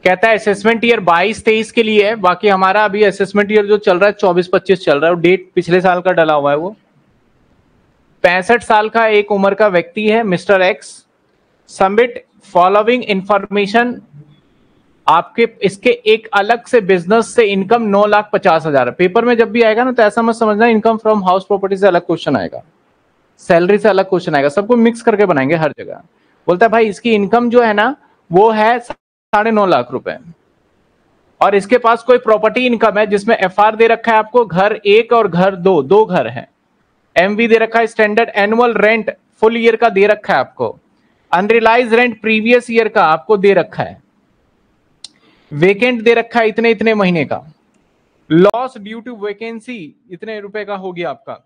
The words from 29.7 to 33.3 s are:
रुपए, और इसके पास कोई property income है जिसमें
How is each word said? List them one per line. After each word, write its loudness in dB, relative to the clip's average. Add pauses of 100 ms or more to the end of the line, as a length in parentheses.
रुपए, -8 (1200)
और 2
इसके 0
पास 0
कोई 4
property 0
income 0
है 2
जिसमें -2